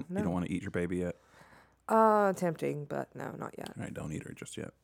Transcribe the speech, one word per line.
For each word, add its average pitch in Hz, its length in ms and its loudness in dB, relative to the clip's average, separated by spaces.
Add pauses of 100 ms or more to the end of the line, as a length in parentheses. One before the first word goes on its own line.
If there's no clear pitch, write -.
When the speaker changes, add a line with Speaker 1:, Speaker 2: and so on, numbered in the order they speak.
Speaker 1:
You 180 80 -4
Speaker 2:
no. 202 60 2
Speaker 1:
don't 175 100 0
wanna - 160 0
eat 87 140 -2
your 95 80 -6
baby 87 260 0
yet? 87 200 0 (680)
Speaker 2:
Uh, 214 460 6
tempting, 147 540 -2
but 143 280 -6
no, - 240 -6
not - 200 -8
yet. - 180 -6
Speaker 1:
All 113 80 -6
right, - 80 -8
don't 78 180 -6
eat 78 140 -6
her - 80 -10
just - 240 -14
yet. - 140 -8 (140)